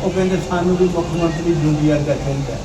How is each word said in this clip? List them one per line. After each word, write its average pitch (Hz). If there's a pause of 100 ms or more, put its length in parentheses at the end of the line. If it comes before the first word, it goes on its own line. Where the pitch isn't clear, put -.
ਉਹ 190
ਕਹਿੰਦੇ 185 (120)
ਸਾਨੂੰ 180
ਵੀ 180
ਮੁੱਖ 165
ਮੰਤਰੀ 165
ਜੋਗੀ 151
ਵਰਗਾ 143
ਚਾਹੀਦਾ। 135